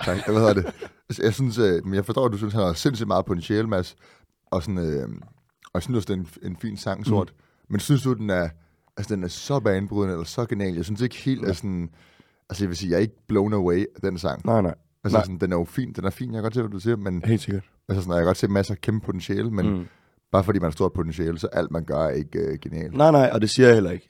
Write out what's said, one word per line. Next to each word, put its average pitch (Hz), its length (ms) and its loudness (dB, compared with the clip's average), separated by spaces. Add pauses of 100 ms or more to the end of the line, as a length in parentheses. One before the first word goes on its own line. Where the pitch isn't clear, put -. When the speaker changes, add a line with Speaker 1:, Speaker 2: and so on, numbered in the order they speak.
Speaker 1:
tak. 90 220 -2
Hvad 104 80 0
hedder 110 200 6
det? 92 200 -2 (480)
Jeg 107 120 2
synes, 120 240 -2
øh, 90 260 4
men 95 100 -4
jeg 95 100 0
forstår, 127 220 0
at 110 60 2
du 101 40 -4
synes, 104 180 -4
han 110 80 2
har 90 100 2
sindssygt 113 340 -6
meget 92 180 2
potentiale, 104 440 -2
Mads. 92 280 -4 (540)
Og 92 120 -2
sådan, 95 160 -4
øh, 73 300 -2 (560)
og - 100 -20
jeg 90 80 -2
synes 123 140 -4
også, 104 180 -2
det 92 60 -4
er 87 40 -6 (200)
en, 95 60 -6
en 87 60 -8
fin 107 200 -8
sang, 98 240 -6
Speaker 2:
Mm. 104 40 -10
Speaker 1:
Sort. 101 280 0 (380)
Men 101 100 -2
synes 139 220 2
du, 131 100 0
den 107 180 -4
er, 87 180 2 (480)
altså, 104 180 -6
den 92 100 -4
er 87 40 -4
så 143 320 -4
banebrydende, 101 540 0
eller 85 100 -6
så 120 220 -6
genial? 98 280 -4
Jeg 82 100 -4
synes 101 160 -6
ikke 123 160 -2
helt, 131 240 -2
Speaker 2:
Nej. 101 100 -2
Speaker 1:
at 87 60 0
sådan... 87 340 -4 (600)
Altså, 92 140 -4
jeg 92 40 -2
vil 87 80 -4
sige, 90 140 -4
jeg 85 60 2
er 90 40 4
ikke 110 280 -2
blown 107 240 2
away 90 260 2 (160)
af - 80 -18
den 95 160 -2
sang. 80 280 -4
Speaker 2:
Nej, 113 160 4
nej. 82 120 0 (300)
Speaker 1:
Altså, 104 140 2
Speaker 2:
Nej. 104 60 2
Speaker 1:
sådan, 92 140 -8
den 90 140 0
er 90 40 0
jo 85 80 0
fin, 123 280 -6
den 90 120 -8
er 95 60 0
fin. 127 180 -10
Jeg 113 60 -8
kan 110 80 -4
godt 110 120 -4
se, 123 60 0
hvad 110 100 -4
du 101 100 -8
siger, 113 160 0
men 92 280 -4
Speaker 2:
Helt 110 160 4
sikkert. 98 240 -4 (240)
Speaker 1:
altså, 98 140 0
sådan, 87 120 -4
jeg 87 60 4
kan 85 60 4
godt 92 100 4
se 107 120 0
masser 98 260 0
af - 60 -10
kæmpe 107 260 -2
potentiale, 101 440 -4
men 98 200 0
Speaker 2:
Mm. 90 160 -4 (460)
Speaker 1:
Bare 95 120 6
fordi 101 140 2
man 85 80 0
har 80 40 2
stort 90 220 0
potentiale, 82 460 -4
så - 80 -6
alt, 82 240 -2
man 80 140 -4
gør, 73 140 -2
er 78 120 2
ikke, 76 280 -4
øh, 82 240 -2
genialt. 80 340 -8
Speaker 2:
Nej, 151 140 8
nej, 139 220 6
og 113 80 2
det 107 100 2
siger 127 160 8
jeg 120 100 12
heller 95 140 4
ikke. 90 200 -8